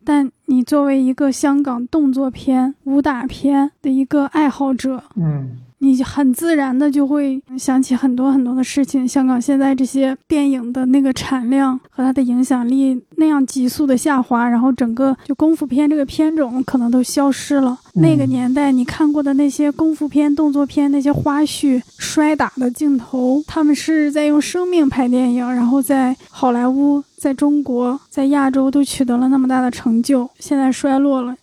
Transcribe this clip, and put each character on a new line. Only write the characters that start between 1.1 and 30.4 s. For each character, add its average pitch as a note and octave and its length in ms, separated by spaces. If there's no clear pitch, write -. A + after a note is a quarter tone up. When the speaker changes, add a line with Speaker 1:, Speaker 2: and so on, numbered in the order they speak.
Speaker 1:
个 C#4 200
香 C#4+ 300
港 B3 260
动 D4 240
作 C4 180
片、 C4 440
武 C#4 180
打 C4 240
片 C#4 460
的 C#4+ 80
一 C4 140
个 C#4+ 220
爱 D4+ 220
好 C4+ 240
者， C4 300
Speaker 2:
嗯。 C#3 420
Speaker 1:
你 C4+ 240
很 C4+ 300
自 E4 240
然 C4+ 220
的 D4 120
就 C#4 160
会 C#4 360
想 C4 240
起 C4 120
很 B3 220
多 C4+ 160
很 C4+ 100
多 B3 120
的 C4 100
事 - 180
情。 C4 240
香 C4 200
港 B3+ 120
现 C4+ 220
在 C4+ 140
这 C4 100
些 C4+ 320
电 C#4+ 240
影 B3 220
的 B3+ 140
那 C4+ 160
个 C4+ 100
产 B3+ 380
量 C4 280
和 - 120
它 C4 80
的 C4 120
影 B3 200
响 B3+ 240
力 C4 320
那 D#4 100
样 C#4+ 180
急 B3+ 240
速 D4 180
的 C4+ 80
下 C4+ 280
滑， A#3+ 260
然 A#3+ 100
后 C4 140
整 A#3+ 220
个 C4+ 200
就 C#4 80
功 D#4+ 200
夫 D4+ 120
片 C#4+ 240
这 D4+ 40
个 C#4+ 120
片 D#4 280
种 B3+ 300
可 - 140
能 A#3+ 120
都 B3+ 120
消 C#4 280
失 - 260
了。 B3+ 220
Speaker 2:
嗯。 - 40
Speaker 1:
那 D#4+ 160
个 C#4 80
年 B3+ 300
代 C#4 180
你 B3+ 100
看 D4 300
过 D4 100
的 C#4 120
那 C#4+ 160
些 D4 200
功 D#4+ 240
夫 D4 140
片、 D4 260
动 D4+ 160
作 C#4+ 140
片， C#4+ 260
那 C#4 80
些 C#4+ 140
花 C#4+ 300
絮、 C#4 400
摔 D#4 360
打 C4+ 220
的 B3 140
镜 C#4 260
头， B3+ 500
他 - 160
们 D4 120
是 D4+ 360
在 D4 140
用 D4 160
生 F4+ 260
命 E4+ 220
拍 B3+ 180
电 B3 280
影， B3 200
然 B3 120
后 C4+ 160
在 C4 340
好 B3+ 220
莱 A#3+ 140
坞、 C#4+ 380
在 C#4 160
中 D4 280
国、 B3 460
在 C4+ 180
亚 C#4 240
洲 C4+ 200
都 C#4+ 120
取 C4+ 220
得 A#3+ 140
了 B3+ 100
那 C4+ 80
么 C4 100
大 B3+ 140
的 B3+ 100
成 A#3 320
就， B3+ 360
现 - 180